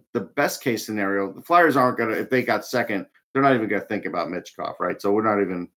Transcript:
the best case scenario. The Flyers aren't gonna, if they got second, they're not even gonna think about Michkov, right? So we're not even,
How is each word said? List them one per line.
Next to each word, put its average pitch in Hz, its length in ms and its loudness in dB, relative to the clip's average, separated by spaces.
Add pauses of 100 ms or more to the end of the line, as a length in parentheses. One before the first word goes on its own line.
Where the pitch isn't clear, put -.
(120)
the 120 80 -2
best - 420 -2
case 113 220 -2
scenario. 98 480 -2
The - 80 -16
Flyers 165 360 6
aren't 127 200 4
gonna, 113 160 -2
if 110 160 -4
they 127 140 2
got 110 240 0
second, 113 400 -2 (260)
they're 135 100 0
not 139 120 6
even 110 120 0
gonna 101 140 -2
think 101 240 -6
about 85 240 -4
Michkov, 82 500 -10
right? 90 220 -4
So 101 120 0
we're 107 100 2
not 104 180 2
even, 90 260 -2 (100)